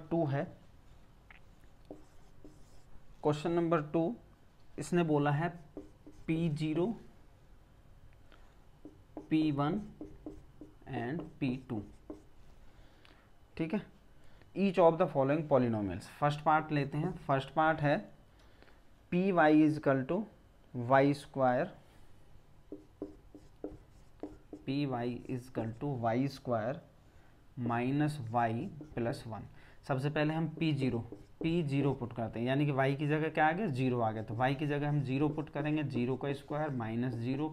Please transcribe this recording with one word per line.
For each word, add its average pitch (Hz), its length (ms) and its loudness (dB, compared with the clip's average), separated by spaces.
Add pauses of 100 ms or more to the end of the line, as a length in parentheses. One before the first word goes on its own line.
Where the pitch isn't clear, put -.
(120)
टू 170 140 2
है, 139 180 0 (2750)
क्वेश्चन 151 280 0
नंबर 170 320 4
टू 165 320 0 (640)
इसने 180 260 2
बोला 147 260 4
है 170 220 0 (760)
पी 165 240 0
ज़ीरो, 156 360 0 (2500)
पी 156 220 4
वन 147 300 0 (1120)
and 123 320 -4 (120)
पी 127 160 0 (140)
टू, 107 140 -6 (1700)
ठीक 165 160 -2
है। 208 120 -4 (720)
Each 185 220 2
of 165 200 10
the 180 80 4
following 143 420 2
polynomials, 110 560 2 (140)
फर्स्ट 147 240 2
पार्ट 156 280 2
लेते 143 260 0
हैं। 175 200 0
फर्स्ट 135 360 0
पार्ट 160 280 2
है 147 160 4 (1120)
पी 185 200 2
वाई 156 300 8
is 147 180 4
equal 139 260 4
to 180 160 0 (520)
वाई 135 400 6
स्क्वायर, 135 580 0 (3000)
P 143 200 -2
y 120 340 -2 (100)
is 123 140 -6
equal 113 380 -6
to 143 200 -2
y 117 280 2
स्क्वायर 127 520 -4 (800)
माइनस 131 560 0 (140)
वाई 117 340 0 (300)
प्लस 120 320 -2
वन। 107 160 -10 (440)
सबसे 139 220 0
पहले 151 240 0
हम 160 160 0
पी 160 240 0
zero, 127 260 0 (440)
P 165 200 2
zero 139 300 2
put 127 220 -6
करते 113 240 -4
हैं, 120 80 0
यानी 139 180 2
कि 147 60 2
वाई 135 240 2
की 147 120 -2
जगह 156 220 0
क्या 156 180 2
आ 160 40 4
गया, 196 180 -2
ज़ीरो 123 320 0
आ 110 100 2
गया। 107 120 -6
तो 113 120 -8
वाई 127 200 2
की 147 120 -4
जगह 147 220 -2
हम 147 140 2
zero 135 260 0
put 151 200 -6
करेंगे, 151 360 -2
ज़ीरो 123 300 -2
का 139 180 -4
square 151 380 -4
minus 120 440 -4
zero 131 380 -4